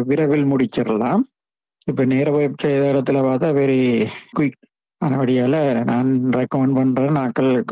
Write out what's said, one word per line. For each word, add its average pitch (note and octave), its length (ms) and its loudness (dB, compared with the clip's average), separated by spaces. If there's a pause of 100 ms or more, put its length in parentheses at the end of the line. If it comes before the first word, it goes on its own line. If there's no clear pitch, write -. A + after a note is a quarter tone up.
விரைவில் C#3+ 420 0
முடிச்சிடலாம். B2+ 800 0 (640)
இப்ப C3+ 200 -2
நேரா C3 280 2
போய் D3 160 0 (100)
செய்த C#3 240 0 (100)
இடத்துல C3+ 300 0
பார்த்தா C3 320 0
very C3+ 280 2 (560)
quick. - 180 -2 (440)
அதனபடியால C3 840 0
நான் B2 260 0 (200)
recommend C3 440 0
பண்றேன், C3 420 0
ஆட்கள் C3 360 0 (200)